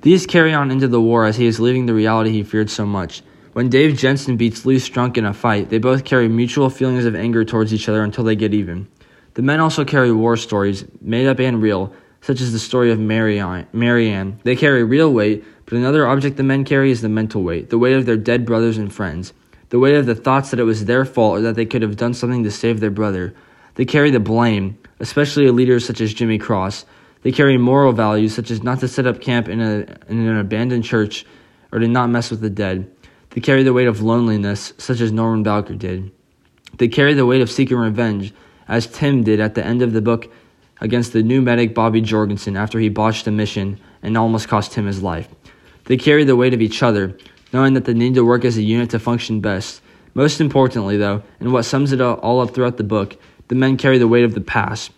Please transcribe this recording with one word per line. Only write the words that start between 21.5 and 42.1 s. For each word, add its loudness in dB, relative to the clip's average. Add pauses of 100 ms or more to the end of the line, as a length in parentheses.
they -2
could -2
have -4
done -4
something -2
to -2
save -2
their 0
brother. -4 (400)
They 0
carry 2
the 2
blame, 0 (220)
especially 2
leaders 2
such -6
as -2
Jimmy -2
Cross. -4 (360)
They -2
carry 4
moral 4
values 0
such -8
as -6
not -4
to -4
set -2
up -2
camp -2
in -4
a, -2 (220)
in -4
an -2
abandoned -2
church -2 (460)
or -4
to 2
not 0
mess -2
with -8
the -4
dead. -6 (420)
They -8
carry 4
the 4
weight 4
of 0
loneliness, 0
such -4
as 0
Norman 0
Bowker -2
did. -8 (680)
They 2
carry 2
the 4
weight 4
of 0
seeking 0
revenge, -2 (360)
as -2
Tim 0
did 2
at -2
the -4
end -2
of 0
the 0
book -2 (480)
against -2
the 2
new 2
medic 2
Bobby 2
Jorgensen -2